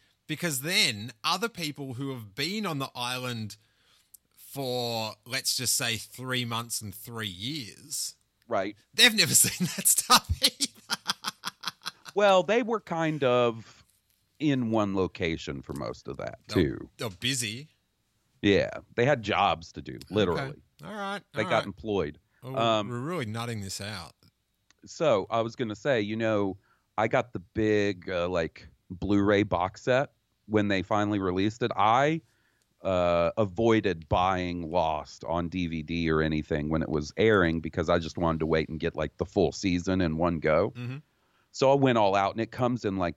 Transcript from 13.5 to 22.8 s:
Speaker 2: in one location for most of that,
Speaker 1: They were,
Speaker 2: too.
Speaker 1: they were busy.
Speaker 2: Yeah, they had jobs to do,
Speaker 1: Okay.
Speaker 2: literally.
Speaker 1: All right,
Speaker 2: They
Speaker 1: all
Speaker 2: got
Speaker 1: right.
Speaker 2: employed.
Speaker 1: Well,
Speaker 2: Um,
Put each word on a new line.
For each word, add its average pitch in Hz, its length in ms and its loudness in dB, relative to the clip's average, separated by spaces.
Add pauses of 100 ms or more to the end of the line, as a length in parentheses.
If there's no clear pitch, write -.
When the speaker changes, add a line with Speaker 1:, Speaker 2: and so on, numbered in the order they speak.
Speaker 2:
in 127 320 2
one 104 240 2
location 82 680 -2
for - 100 -12
most 60 360 -8
of 67 100 -10
that, - 200 -10 (100)
Speaker 1:
They 107 140 -10
were, - 0 - (160)
Speaker 2:
too. - 200 -14
Speaker 1:
they 135 80 -6
were 104 60 -6
busy. 120 560 -4 (720)
Speaker 2:
Yeah, 87 280 4 (260)
they 120 100 2
had 139 160 2
jobs 90 500 0
to 78 100 -12
do, 65 120 -12
Speaker 1:
Okay. - 200 -12
Speaker 2:
literally. 82 480 0 (220)
Speaker 1:
All - 100 -12
right, 196 280 -8 (100)
Speaker 2:
They 110 120 -4
Speaker 1:
all 190 60 -4
Speaker 2:
got 117 80 2
Speaker 1:
right. - 80 -2
Speaker 2:
employed. 95 520 -4 (240)
Speaker 1:
Well, 131 160 -8
Speaker 2:
Um, 110 300 0